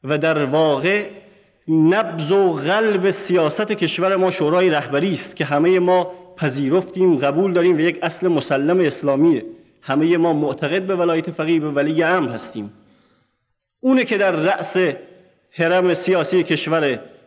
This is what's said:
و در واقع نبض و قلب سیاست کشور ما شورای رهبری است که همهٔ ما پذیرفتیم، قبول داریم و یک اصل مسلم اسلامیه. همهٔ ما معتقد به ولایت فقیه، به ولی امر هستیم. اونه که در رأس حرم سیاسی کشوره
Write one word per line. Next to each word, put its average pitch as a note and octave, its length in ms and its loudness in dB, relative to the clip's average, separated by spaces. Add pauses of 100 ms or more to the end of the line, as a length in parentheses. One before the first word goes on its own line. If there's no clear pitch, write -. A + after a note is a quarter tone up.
و D3+ 140 -2
در D3+ 260 0
واقع D#3 640 0 (580)
نبض E3 600 2
و F#3+ 220 4
قلب F#3+ 580 0
سیاست F#3 600 0
کشور F#3+ 440 -2
ما F#3 140 2
شورای E3+ 400 2
رهبری D3 440 -2
است - 220 -10
که D#3 80 -4
همهٔ D#3 340 2
ما F3+ 340 2 (240)
پذیرفتیم، D#3+ 800 0
قبول D#3+ 340 0
داریم F3 240 4
و D3+ 40 -2
یک E3 220 0
اصل E3+ 260 -4
مسلم D3+ 520 0
اسلامیه. C#3+ 640 2 (380)
همهٔ D#3 340 0
ما E3 160 2
معتقد D3+ 540 -2
به F#3+ 100 -2
ولایت E3+ 340 -2
فقیه، D#3+ 300 -2
به D3+ 100 -6
ولی D3+ 320 0
امر D#3+ 260 0
هستیم. A2 440 -12 (1080)
اونه B3+ 240 2
که G#3+ 140 -4
در F#3+ 120 2
رأس E3 460 -2 (760)
حرم F3+ 440 0
سیاسی F3+ 480 0
کشوره D3+ 600 -2 (240)